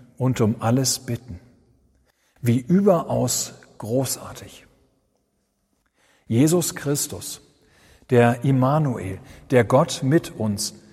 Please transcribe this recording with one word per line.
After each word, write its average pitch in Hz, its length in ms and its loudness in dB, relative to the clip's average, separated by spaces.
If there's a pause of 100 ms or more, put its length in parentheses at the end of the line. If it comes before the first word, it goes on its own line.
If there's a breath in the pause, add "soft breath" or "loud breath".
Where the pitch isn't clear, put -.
(180 loud breath)
und 127 240 0
um 113 180 2
alles 123 400 0
bitten. - 400 -10 (1040)
Wie 120 180 2
überaus 165 960 0 (220)
großartig. - 920 -6 (1600)
Jesus 156 480 2
Christus, - 680 -6 (680 soft breath)
der 120 360 4
Immanuel, 131 760 0 (300 loud breath)
der 123 140 4
Gott 135 400 2
mit 151 360 0
uns, 107 360 -4 (180 soft breath)